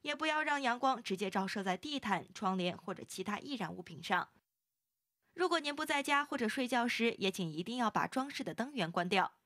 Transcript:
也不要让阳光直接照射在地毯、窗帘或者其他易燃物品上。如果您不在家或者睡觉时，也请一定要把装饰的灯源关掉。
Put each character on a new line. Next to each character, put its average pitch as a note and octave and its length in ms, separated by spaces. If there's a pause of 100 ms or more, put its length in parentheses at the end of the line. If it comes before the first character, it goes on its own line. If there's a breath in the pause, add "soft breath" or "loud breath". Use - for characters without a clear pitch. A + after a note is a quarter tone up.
也 D4 140
不 D4 100
要 D#4 180
让 C#4+ 200
阳 B3 160
光 B3 240
直 - 120
接 F#3+ 140
照 F#3+ 180
射 G3 160
在 F#3 140
地 D4 240
毯、 G3 320
窗 F#3+ 240
帘 F3 180
或 - 200
者 - 120
其 - 160
他 G#3 160
易 C#4+ 180
燃 E3+ 140
物 F3+ 120
品 E3 200
上。 F3+ 280 (1040)
如 F4+ 120
果 E4+ 140
您 C#4+ 160
不 D#4 80
在 D4 180
家 C#4+ 220
或 C#4+ 140
者 A#3 100
睡 B3 180
觉 A#3+ 220
时， A3+ 300
也 F#3+ 120
请 F#3+ 160
一 D#3 160
定 A3+ 140
要 A#3 140
把 E3 160
装 C4+ 240
饰 C#4 120
的 - 120
灯 C4 180
源 F#3 180
关 F3 160
掉。 F#3 260 (140)